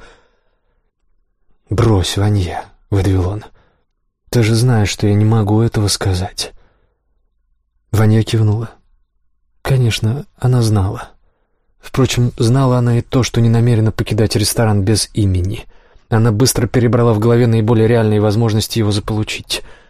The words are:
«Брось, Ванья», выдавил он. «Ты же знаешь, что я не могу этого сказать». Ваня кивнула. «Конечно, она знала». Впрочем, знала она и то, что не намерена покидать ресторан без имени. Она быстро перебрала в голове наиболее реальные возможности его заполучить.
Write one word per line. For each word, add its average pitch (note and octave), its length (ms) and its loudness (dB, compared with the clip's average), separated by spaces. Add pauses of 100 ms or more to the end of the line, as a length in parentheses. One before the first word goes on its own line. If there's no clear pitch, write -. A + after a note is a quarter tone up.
(1700)
«Брось, G#2+ 480 0
Ванья», G2+ 480 -2 (280)
выдавил F#2 340 0
он. G#2 160 -6 (840)
«Ты A#2+ 140 2
же A2+ 120 2
знаешь, A2+ 340 2
что - 180 -4
я G#2 80 2
не G#2 100 2
могу G#2+ 360 2
этого A2+ 260 0
сказать». F#2 640 -6 (1400)
Ваня G#2+ 320 4
кивнула. A2 480 -2 (880)
«Конечно, B2 640 -2 (120)
она B2 240 0
знала». G#2+ 480 -2 (720)
Впрочем, B2 580 -2
знала B2+ 400 2
она A#2+ 220 0
и - 20 0
то, B2 220 -2
что - 180 -2
не A#2 80 4
намерена A2+ 420 2
покидать G#2+ 440 -2
ресторан G#2 480 0
без G#2 300 0
имени. G2 520 -2 (440)
Она A2+ 220 2
быстро G#2+ 360 0
перебрала A#2 460 2
в G#2 60 0
голове A#2 280 2
наиболее A2+ 400 2
реальные A2 320 2
возможности G#2+ 600 0
его G#2 120 0
заполучить. - 720 -6 (260)